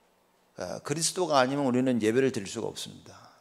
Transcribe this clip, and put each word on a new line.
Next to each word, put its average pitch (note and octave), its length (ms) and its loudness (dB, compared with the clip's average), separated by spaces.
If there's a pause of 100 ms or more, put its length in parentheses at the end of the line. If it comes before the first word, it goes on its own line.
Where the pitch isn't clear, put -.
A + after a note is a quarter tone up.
(580)
아, G2+ 220 -8
그리스도가 D#3 600 0
아니면 C#3 260 2
우리는 B2 360 2
예배를 A#2+ 300 4
드릴 G2 160 -6
수가 G#2 200 -6
없습니다. - 720 -14